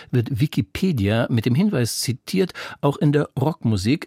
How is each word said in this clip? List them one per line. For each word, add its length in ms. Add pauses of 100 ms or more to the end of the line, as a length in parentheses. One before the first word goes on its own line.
(120)
wird 260
Wikipedia 880
mit 180
dem 100
Hinweis 420
zitiert, 540 (280)
auch 160
in 140
der 260
Rockmusik 720